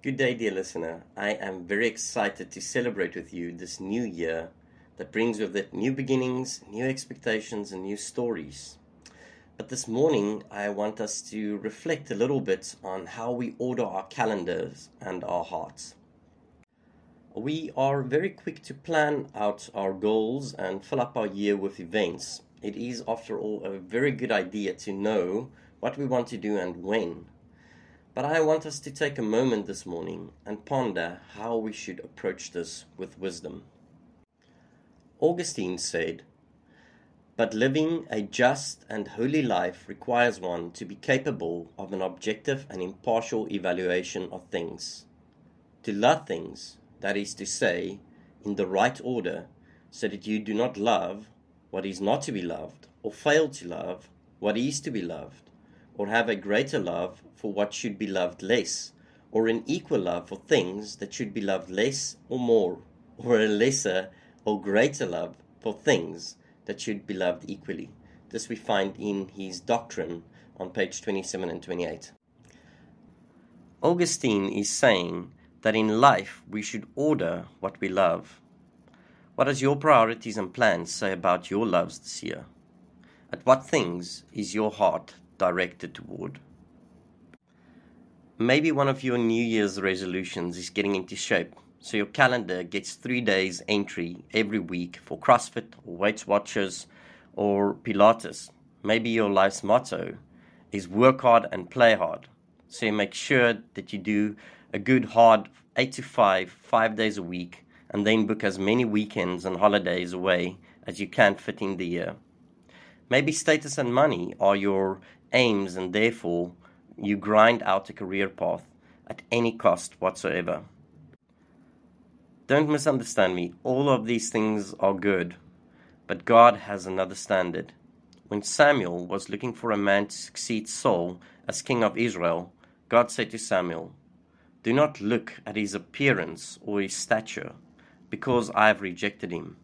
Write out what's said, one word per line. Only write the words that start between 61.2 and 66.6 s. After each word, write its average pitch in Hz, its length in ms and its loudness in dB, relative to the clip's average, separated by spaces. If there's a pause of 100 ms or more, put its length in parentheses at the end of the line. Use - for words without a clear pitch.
be 113 60 -6
loved 95 300 -2
less 113 480 -2 (100)
or 127 100 -6
more, 113 420 2 (380)
or 120 220 2
a 110 80 4
lesser 104 600 0 (340)
or 104 160 -2
greater 113 460 2
love 85 320 -6 (200)
for 107 160 -6
things 85 640 -2 (300)